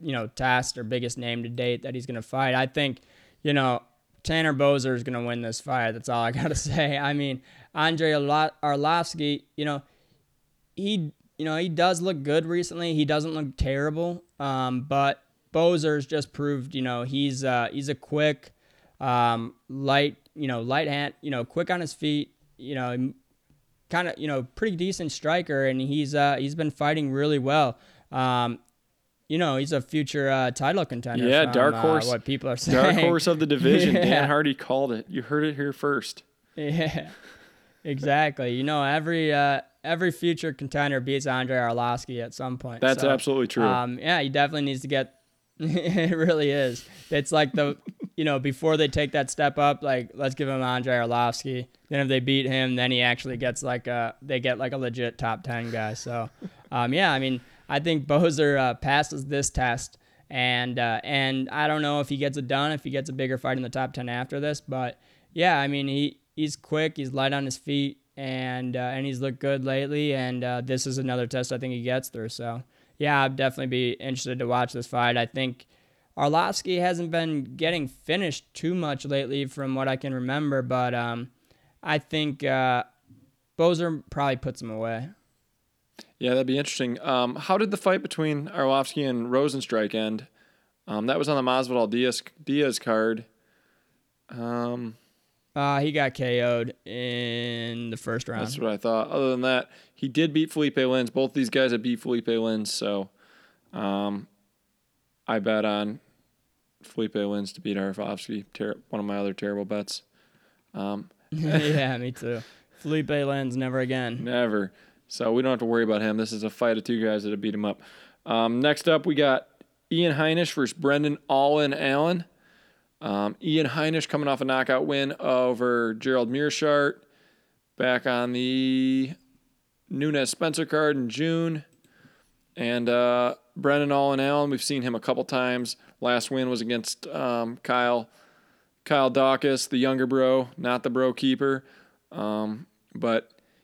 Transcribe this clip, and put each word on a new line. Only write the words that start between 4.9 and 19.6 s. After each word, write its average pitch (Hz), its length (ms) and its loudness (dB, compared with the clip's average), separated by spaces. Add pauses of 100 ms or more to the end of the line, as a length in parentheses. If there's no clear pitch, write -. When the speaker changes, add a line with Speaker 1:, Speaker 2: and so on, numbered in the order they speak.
Speaker 1:
is 120 80 -2
gonna 123 220 -4
win 120 180 -4
this 113 180 -6
fight. 123 320 -2
That's 110 160 -10
all 120 140 0
I 117 80 0
gotta 135 240 -2
<laughs> - 20 -2
say. 143 400 0
I 143 160 0
mean, 139 300 -2 (320)
Andrei 160 380 2
Arlo-, 151 380 2 (120)
Arlovsky, 147 840 0 (120)
you 147 80 -4
know, 143 180 -2 (920)
he, 190 360 -2 (260)
you 151 60 -4
know, 156 120 -2
he 175 120 0
does 170 320 2
look 175 220 -2
good 151 240 2
recently. 170 480 -2
He 151 100 4
doesn't 151 280 0
look 151 240 -6
terrible, 156 640 -2 (160)
um, 131 440 -2
but 139 400 2 (300)
Bozer's 160 540 2
just 151 260 -4
proved, 143 420 -4
you 135 80 -4
know, 123 200 -2
he's, 135 420 -2
uh, 123 280 2
he's 139 160 -6
a 147 60 -4
quick, 151 580 -2 (480)
um, 120 540 2 (140)